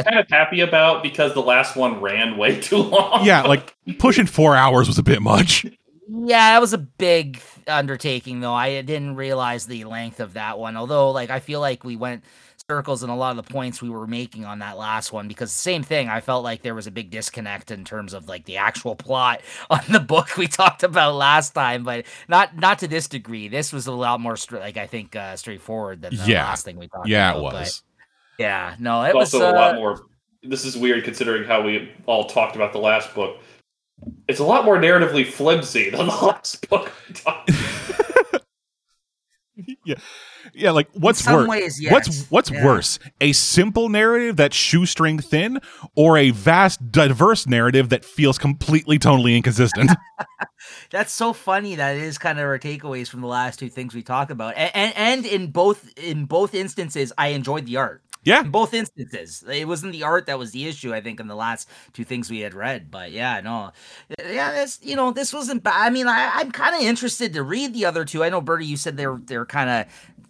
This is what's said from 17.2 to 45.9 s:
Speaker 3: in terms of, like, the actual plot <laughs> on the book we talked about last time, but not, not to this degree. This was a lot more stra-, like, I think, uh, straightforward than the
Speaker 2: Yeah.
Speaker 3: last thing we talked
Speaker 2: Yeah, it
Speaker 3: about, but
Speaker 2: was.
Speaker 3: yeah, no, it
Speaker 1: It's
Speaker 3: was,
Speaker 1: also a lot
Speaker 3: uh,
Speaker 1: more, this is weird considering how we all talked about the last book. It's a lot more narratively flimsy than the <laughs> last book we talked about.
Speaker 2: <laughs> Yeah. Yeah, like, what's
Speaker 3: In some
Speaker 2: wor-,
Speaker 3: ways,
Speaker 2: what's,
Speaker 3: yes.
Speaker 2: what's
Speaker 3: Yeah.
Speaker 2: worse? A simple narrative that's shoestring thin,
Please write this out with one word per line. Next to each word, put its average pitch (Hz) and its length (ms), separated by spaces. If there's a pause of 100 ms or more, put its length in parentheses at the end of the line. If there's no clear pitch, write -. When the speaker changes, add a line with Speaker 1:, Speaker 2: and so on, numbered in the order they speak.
Speaker 3:
in 95 120
terms 101 300
of, 92 140
like, 90 180
the 95 120
actual 107 380
plot 127 460 (140)
<laughs> - 140
on 151 200
the 208 100
book 151 380
we 175 100
talked - 360
about 156 320
last 139 360
time, 123 320
but 120 220 (220)
not, 180 280
not 185 240
to 185 80
this 156 200
degree. 110 420
This 143 240
was 131 140
a 135 40
lot 120 300
more 117 160
stra-, - 240
like, 104 160
I 101 100
think, 110 280
uh, 95 200
straightforward 101 680
than - 140
the 98 100
Speaker 2:
Yeah. 98 200
Speaker 3:
last - 200
thing 87 120
we - 100
talked 92 200
Speaker 2:
Yeah, 101 280
it 76 40
Speaker 3:
about, 71 120
but 92 100
Speaker 2:
was. - 220 (560)
Speaker 3:
yeah, 95 400
no, 120 240
it 147 60
Speaker 1:
It's 196 60
Speaker 3:
was, - 200
Speaker 1:
also 180 160
a - 20
lot 175 220
Speaker 3:
uh, 113 40
Speaker 1:
more, 104 200 (420)
this 131 240
is 123 100
weird 120 280
considering 113 440
how 110 140
we 107 300 (160)
all 110 180
talked 110 300
about 104 180
the 107 60
last 107 340
book. 98 240 (920)
It's 131 100
a 147 60
lot 233 180
more 208 140
narratively 165 500
flimsy 143 600
than - 160
the 170 80
<laughs> - 120
last - 440
book - 240 (140)
we - 80
talked - 340
about. - 920
Speaker 2:
<laughs> - 40 (1400)
Yeah. 151 120 (580)
Yeah, 190 180
like, 156 220
what's 208 260
Speaker 3:
In - 60
some 240 100
Speaker 2:
wor-, - 140
Speaker 3:
ways, 170 400
Speaker 2:
what's, 262 180
Speaker 3:
yes. 139 220
Speaker 2:
what's 208 200
Speaker 3:
Yeah. 143 160
Speaker 2:
worse? 117 320 (220)
A 143 140
simple 214 560
narrative 226 480
that's 147 180
shoestring 160 640
thin, 208 400 (360)